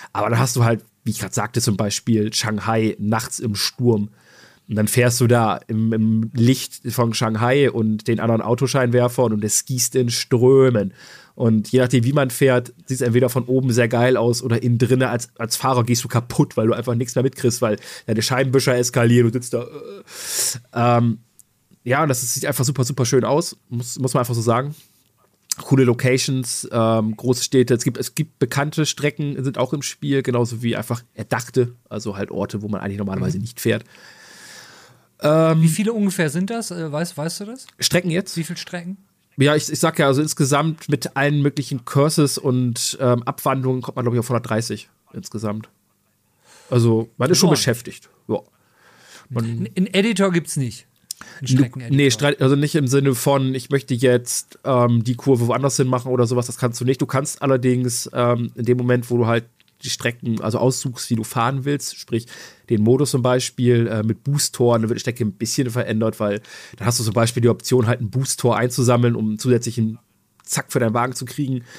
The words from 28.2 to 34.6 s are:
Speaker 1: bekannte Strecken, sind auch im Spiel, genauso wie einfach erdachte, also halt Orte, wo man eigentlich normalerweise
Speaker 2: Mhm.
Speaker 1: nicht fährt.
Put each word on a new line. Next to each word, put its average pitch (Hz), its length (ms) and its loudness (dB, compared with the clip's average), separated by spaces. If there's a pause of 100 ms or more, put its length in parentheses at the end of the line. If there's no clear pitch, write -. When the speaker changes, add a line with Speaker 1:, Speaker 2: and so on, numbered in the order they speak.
Speaker 1:
bekannte 147 480 -2
Strecken, 147 560 -4
sind 127 160 -4
auch 127 120 -2
im 143 120 -4
Spiel, 139 400 -2
genauso 120 400 -2
wie 113 120 -2
einfach 120 280 -6 (100)
erdachte, 120 640 -2 (120)
also 107 300 -10
halt 98 140 -8
Orte, 101 320 -6
wo 104 60 -8
man 101 120 -6
eigentlich 98 160 -8
normalerweise 101 400 -4
Speaker 2:
Mhm. 104 60 -6
Speaker 1:
nicht - 180 -12
fährt. 110 220 -2 (1400)